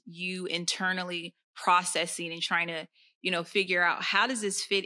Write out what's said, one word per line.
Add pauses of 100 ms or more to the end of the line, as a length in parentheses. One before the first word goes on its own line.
you
internally (200)
processing
and
trying
to, (340)
you
know,
figure
out,
"How
does
this
fit